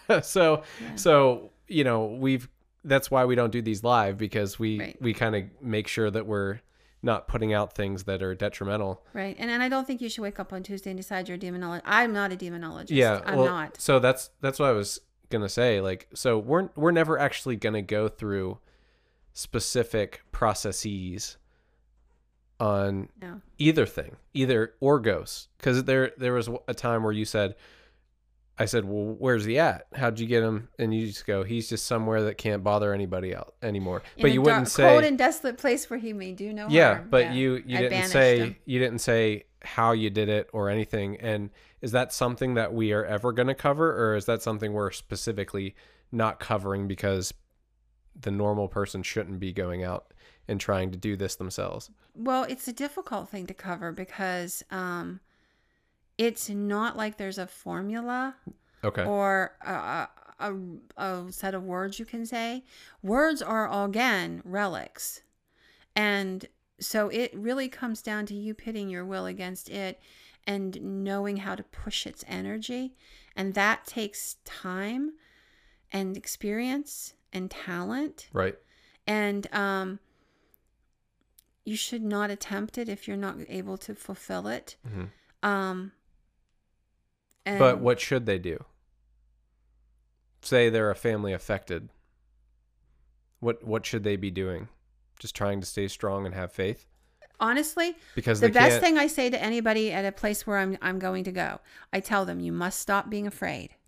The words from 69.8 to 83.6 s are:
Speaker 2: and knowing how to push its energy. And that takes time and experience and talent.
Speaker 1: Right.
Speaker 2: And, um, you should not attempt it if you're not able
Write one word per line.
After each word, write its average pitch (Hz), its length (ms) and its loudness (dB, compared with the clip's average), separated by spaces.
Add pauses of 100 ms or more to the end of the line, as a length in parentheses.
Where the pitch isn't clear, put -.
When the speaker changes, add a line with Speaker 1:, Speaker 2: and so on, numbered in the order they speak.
Speaker 2:
and 196 580 -6
knowing 202 340 -2
how 196 180 -6
to - 80 -12
push - 420 -8
its - 220 -14
energy. 220 640 -8 (420)
And 190 200 -4
that 202 320 2
takes - 480 -8 (100)
time 214 680 -6 (800)
and 196 240 -4
experience 247 1000 -6 (180)
and 185 160 -6
talent. 196 840 -8
Speaker 1:
Right. 95 220 0 (520)
Speaker 2:
And, 208 440 -2
um, 196 460 -2 (1700)
you 214 100 -6
should 226 280 -6
not 208 260 -2
attempt 202 480 -6
it 240 100 -6
if 202 200 -10
you're 202 100 -6
not 196 200 -6 (120)
able 190 300 -8